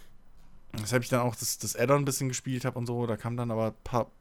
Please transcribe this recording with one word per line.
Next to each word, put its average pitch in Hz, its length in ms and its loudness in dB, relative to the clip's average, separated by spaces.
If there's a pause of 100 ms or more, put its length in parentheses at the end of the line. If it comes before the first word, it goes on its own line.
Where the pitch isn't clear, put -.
(720)
weshalb 113 300 2
ich - 60 -8
dann 123 120 4
auch 120 140 0
das, - 220 -2
das - 180 -4
Add-on 139 260 6
ein 139 40 0
bisschen 135 240 0
gespielt 127 360 -2
hab 123 100 0
und 120 100 -4
so. 120 220 0
Da 107 100 0
kamen 120 200 -4
dann 120 140 -2
aber 110 160 2
ein - 160 -6
paar - 380 0